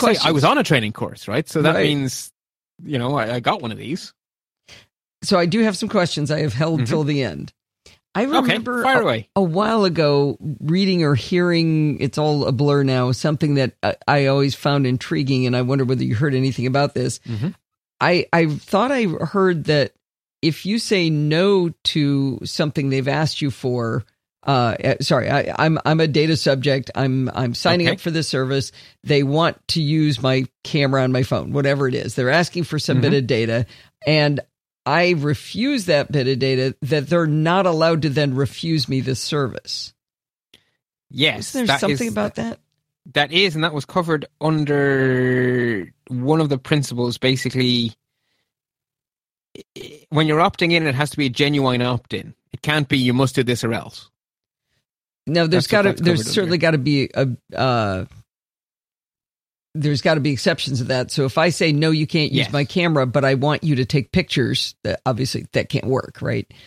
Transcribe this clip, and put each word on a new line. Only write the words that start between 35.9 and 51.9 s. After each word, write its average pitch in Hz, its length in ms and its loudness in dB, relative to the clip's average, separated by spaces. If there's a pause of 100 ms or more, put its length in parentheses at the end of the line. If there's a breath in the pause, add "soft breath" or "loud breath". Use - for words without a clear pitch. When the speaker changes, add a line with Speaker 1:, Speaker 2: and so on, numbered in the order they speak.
Speaker 1:
bit 135 160 0
of 135 120 0
data, 131 420 0
that 139 280 -2
they're 170 180 2
not 165 400 2
allowed 165 360 2
to 156 60 0
then 139 240 0
refuse 143 560 -2
me 131 120 0
this 127 180 -4
service. - 760 -6 (1160 soft breath)
Speaker 2:
Yes, 123 380 0
Speaker 1:
Isn't 269 100 -4
there 240 80 0
Speaker 2:
that 139 140 2
Speaker 1:
something 147 260 0
Speaker 2:
is, 214 60 -6
Speaker 1:
about 208 220 -4
that? 226 240 -8 (540)
Speaker 2:
that 147 180 0
is, 180 220 2
and 156 120 -2
that 151 80 -4
was 143 120 -6
covered 160 400 -2 (160)
under 127 1500 0 (140)
one 131 340 0
of 151 80 0
the 139 80 0
principles, 123 600 -2
basically, 127 760 0 (1600)
i-, - 40 -20 (160)
i-, - 320 -18
when 156 180 0
you're 151 120 2
opting 175 320 0
in, 165 160 2
it 131 80 0
has 143 160 -2
to - 60 -2
be 147 100 4
a - 20 0
genuine 135 540 2
opt-in. 110 500 -4 (180)